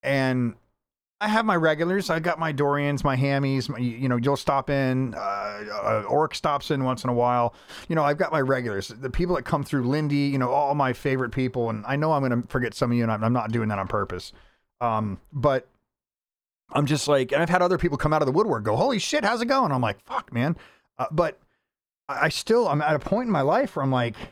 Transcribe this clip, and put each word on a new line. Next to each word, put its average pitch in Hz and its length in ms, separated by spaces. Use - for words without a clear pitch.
And 131 520
I 208 80
have 220 160
my 208 100
regulars. 165 540
I 165 100
got 160 200
my 160 140
Dorians, 143 520
my 135 100
Hammies, 139 540
my, 120 100
you 123 300
know, 123 80
you'll 135 200
stop 139 320
in, 131 460
uh, - 20
uh, 104 920
Orc 147 260
stops 143 360
in 135 120
once 127 220
in 127 40
a 123 40
while. 120 420
You 165 60
know, 160 80
I've 147 140
got 160 160
my 156 80
regulars, 127 480
the 120 200
people 175 280
that 135 60
come 143 200
through, 139 240
Lindy, 143 300
you 139 100
know, 127 120
all 143 260
my 135 180
favorite 131 380
people. 127 380
And 110 180
I 131 80
know 151 160
I'm 143 100
gonna 123 280
forget 123 260
some 120 160
of 120 60
you, 120 60
and 113 80
I'm, 107 120
I'm 113 100
not 110 200
doing 113 160
that 101 100
on 95 80
purpose. 95 460
Um, 110 400
but 135 360
I'm 143 120
just 143 220
like, 139 240
and 143 100
I've 170 80
had 180 120
other 180 160
people 151 200
come 151 140
out 151 100
of 147 40
the 127 80
woodwork, 151 320
go, 110 100
"Holy 214 240
shit, 294 240
how's 226 180
it 247 40
going?" 254 260
I'm 127 100
like, 107 240
"Fuck, - 280
man." 127 240
Uh, 127 120
but 160 280
I, 143 180
I 160 40
still, 220 380
I'm 147 160
at 151 120
a 143 40
point 233 260
in 226 60
my 151 100
life 202 340
where 139 80
I'm 135 80
like 120 240